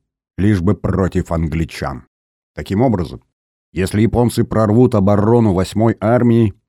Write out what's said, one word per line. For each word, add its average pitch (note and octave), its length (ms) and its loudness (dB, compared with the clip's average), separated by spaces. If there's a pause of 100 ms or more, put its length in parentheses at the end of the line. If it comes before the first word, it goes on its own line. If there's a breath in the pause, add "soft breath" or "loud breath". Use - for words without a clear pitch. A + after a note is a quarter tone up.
(380)
лишь G2 240 2
бы F#2 120 0
против F2 580 -2
англичан. D#2 760 -6 (480)
Таким F#2+ 260 -4
образом, F2+ 420 -2 (500)
если F#2 280 -2
японцы A2+ 440 0
прорвут A2 500 2
оборону G#2 580 2
восьмой G#2 480 0
армии, A#2 540 2 (140)